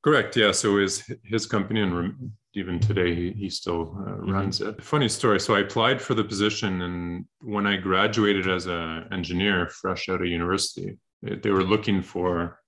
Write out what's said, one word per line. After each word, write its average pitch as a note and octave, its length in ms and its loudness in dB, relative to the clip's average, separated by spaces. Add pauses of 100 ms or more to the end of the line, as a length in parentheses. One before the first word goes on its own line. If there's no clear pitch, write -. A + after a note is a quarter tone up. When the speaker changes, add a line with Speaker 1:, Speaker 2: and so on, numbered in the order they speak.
Speaker 1:
Correct. C3+ 340 4
Yeah. G#2 160 6
So G2+ 260 4
it G2 40 4
was F#2+ 240 0
hi-, A#2+ 180 -10
his A2 220 -2
company, G#2+ 340 0
and F2+ 160 2
rem-, G#2 360 -4 (220)
even F2+ 240 -4
today, F#2+ 360 2
he, F2 180 -2
he G2+ 180 -6
still, E2 460 -4 (100)
uh, G2 60 -6
Speaker 2:
Mm-hmm. F#2+ 200 -6
Speaker 1:
runs G2 280 -2
it. G#2+ 220 -6
Funny C#3+ 260 2
story. G#2+ 320 2
So A2 140 2
I G2+ 60 6
applied A#2 400 2
for - 140 -2
the A2 100 2
position, G2+ 580 0
and F2 420 -4 (160)
when G#2 260 -2
I G2+ 100 4
graduated G2 720 2
as F2+ 180 0
an E2 460 -6
engineer, F2+ 560 0
fresh - 400 -6
out F#2 120 -2
of F2+ 80 -2
university, F2+ 680 -4 (260)
they, G#2 140 -6
they G#2 140 -2
were F#2+ 140 4
looking G2+ 380 2
for F2 640 -4